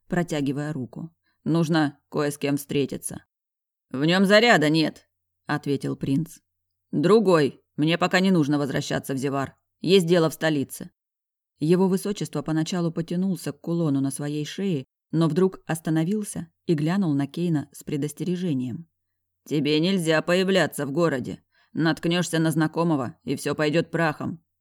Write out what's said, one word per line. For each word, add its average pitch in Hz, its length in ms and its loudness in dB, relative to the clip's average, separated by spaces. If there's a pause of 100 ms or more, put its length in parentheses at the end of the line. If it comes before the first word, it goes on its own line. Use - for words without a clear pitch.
протягивая 151 680 -4
руку. 135 400 -10 (300)
«Нужно 156 560 0 (100)
кое 147 220 -2
с 143 60 -12
кем 143 200 -2
встретиться». - 680 -6 (640)
«В 131 160 -4
нём 185 200 4
заряда 208 440 6
нет», 156 380 0 (400)
ответил 143 480 -4
принц. 139 440 -2 (520)
«Другой. 175 720 4 (140)
Мне 160 200 2
пока 180 220 2
не 190 120 4
нужно 147 280 2
возвращаться 143 540 -4
в 135 40 -2
Зевар. 135 380 -4 (260)
Есть 180 240 4
дело 165 240 4
в 156 40 -4
столице». - 580 -4 (680)
Его 180 280 4
высочество 180 560 -4
поначалу 160 480 -2
потянулся 170 600 -4
к - 100 -20
кулону 165 380 -2
на 135 120 -2
своей 147 340 -6
шее, 185 400 -4 (260)
но 160 160 2
вдруг 180 380 0
остановился 165 840 -4 (140)
и 175 100 0
глянул 160 380 0
на 139 120 0
Кейна 160 460 -2
с - 120 -20
предостережением. 151 1040 -4 (580)
«Тебе 151 340 2
нельзя 160 420 2
появляться 185 640 2
в 151 60 -6
городе. 135 500 -2 (320)
Наткнёшься 165 640 0
на 160 120 2
знакомого, 156 720 0
и 139 120 -4
всё 143 200 -4
пойдёт 156 340 0
прахом. 160 540 -4 (180)